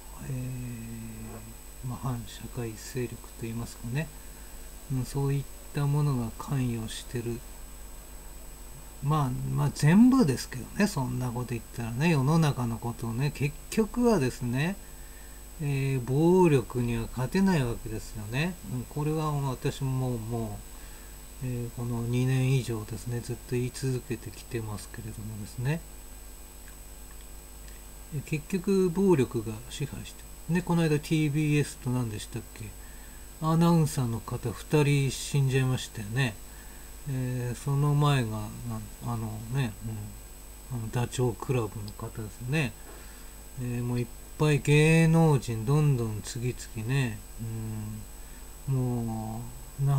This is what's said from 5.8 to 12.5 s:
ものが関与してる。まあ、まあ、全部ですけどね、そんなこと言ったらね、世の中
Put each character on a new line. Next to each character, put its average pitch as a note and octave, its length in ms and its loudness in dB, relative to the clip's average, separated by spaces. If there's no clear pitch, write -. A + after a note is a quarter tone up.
も C#3+ 160 4
の C#3+ 160 2
が A2+ 220 -2
関 B2+ 320 0
与 A2+ 200 -4
し - 140 -10
て - 140 -4
る。 A#2 200 -4
ま C#3+ 240 4
あ、 - 20 0
ま C#3 120 4
あ、 C#3+ 100 2
全 G3 340 10
部 B3+ 160 8
で C3 100 4
す - 140 -6
け - 80 -8
ど A2 80 -8
ね、 - 80 6
そ C#3 160 0
ん B2 160 -2
な B2 100 -2
こ A#2+ 120 -4
と A#2+ 80 -6
言 A#2+ 100 -4
っ - 20 -12
た B2 60 -4
ら A2+ 80 -4
ね、 C#3+ 180 4
世 C#3+ 140 6
の D#3 160 6
中 C#3+ 260 4